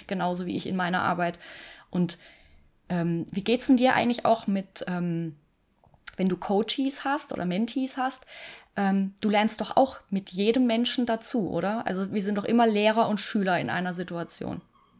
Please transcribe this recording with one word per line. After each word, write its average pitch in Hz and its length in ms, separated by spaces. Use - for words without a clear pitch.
genauso 180 380
wie 180 120
ich 170 100
in 190 80
meiner 180 280
Arbeit. 175 360
Und, 175 280
ähm, 170 420
wie 196 120
geht's 233 240
denn 262 100
dir 254 160
eigentlich - 320
auch 226 220
mit, 196 400
ähm, 170 480
wenn 190 120
du 180 60
Coaches 220 720
hast 285 260
oder - 140
Mentees 233 520
hast, 262 280
ähm, 196 460
du 214 80
lernst 208 320
doch - 160
auch 262 220
mit 196 220
jedem 226 360
Menschen 240 380
dazu, 226 440
oder? 190 380
Also 190 260
wir 208 80
sind 202 160
doch 202 80
immer 233 220
Lehrer 214 400
und 208 140
Schüler 190 380
in 135 100
einer 180 240
Situation. 175 680